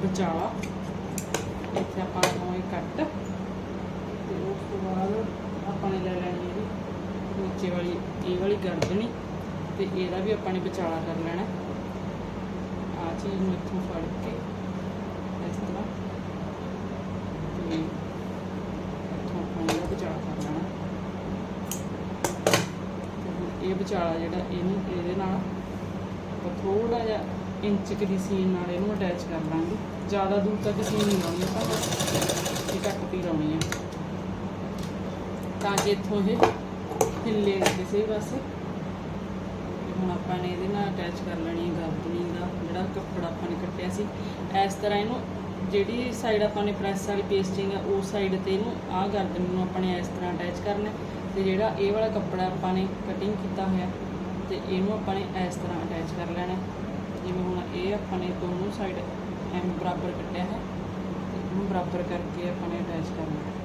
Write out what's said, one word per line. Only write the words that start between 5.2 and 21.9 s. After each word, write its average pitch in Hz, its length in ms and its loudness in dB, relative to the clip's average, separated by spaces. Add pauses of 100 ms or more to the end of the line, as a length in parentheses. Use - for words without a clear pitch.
ਆਪਾਂ 196 220 0
ਨੇ 190 80 2
ਲੈ 185 160 0
ਲੈਣੀ 180 340 -2
ਇਹਦੀ 196 160 -2 (760)
ਨੀਚੇ 190 320 0
ਵਾਲੀ, 175 240 0 (320)
ਇਹ 180 140 2
ਵਾਲੀ 202 240 4
ਗਰਦਨੀ 185 440 2 (680)
ਤੇ 190 180 2
ਇਹਦਾ 185 280 0
ਵੀ 220 80 4
ਆਪਾਂ 190 200 0
ਨੇ 185 80 2
ਵਿਚਾਲਾ 165 460 0
ਕਰ 160 180 -2
ਲੈਣਾ। 175 200 0 (1600)
ਆਹ - 200 -2
ਚੀਜ਼ 196 200 0
ਨੂੰ 185 120 4
ਇੱਥੋਂ 180 340 -2
ਫੜ 165 140 -2 (220)
ਕੇ 226 80 -2 (1160)
ਇਸ - 80 -2
ਤਰ੍ਹਾਂ 202 300 -2 (1700)
ਤੇ 165 200 0
ਇੱਥੋਂ - 1600 -2
ਆਪਾਂ - 240 -2
ਇਹਦਾ 320 260 2
ਵਿਚਾਲਾ 165 360 -2
ਕਰ 151 160 -4
ਲੈਣਾ। 151 200 0 (2500)